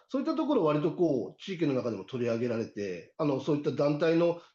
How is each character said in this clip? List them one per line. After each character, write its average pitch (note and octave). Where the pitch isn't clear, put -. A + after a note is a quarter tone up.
そ C4
う -
い -
っ -
た D#4+
と C#4+
こ C#4
ろ G3
を -
割 D3+
と D3+
こ C#3
う、 -
地 F#3+
域 E3
の C3+
中 A#2+
で G#2
も F#2
取 B2
り A#2
上 A#2
げ B2
ら A2+
れ A2+
て、 F#2+
あ D#3+
の、 C#3
そ D#3
う -
い D3
っ -
た D3+
団 D3
体 E3
の、 E3+